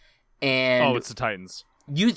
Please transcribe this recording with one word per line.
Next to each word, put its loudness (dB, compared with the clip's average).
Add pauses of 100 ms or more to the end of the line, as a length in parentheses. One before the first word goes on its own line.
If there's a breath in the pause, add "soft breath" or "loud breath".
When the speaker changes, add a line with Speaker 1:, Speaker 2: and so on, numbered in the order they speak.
(420 soft breath)
Speaker 1:
And 2
Speaker 2:
Oh, 2
it's -6
the -12
Titans. -8 (260)
Speaker 1:
you, 2